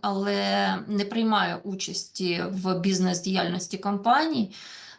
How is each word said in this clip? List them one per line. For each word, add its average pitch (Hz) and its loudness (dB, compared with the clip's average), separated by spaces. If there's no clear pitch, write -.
але 196 2
не 202 0
приймає 202 2
участі 180 -4
в 185 0
бізнес-діяльності 180 0
компанії, 233 2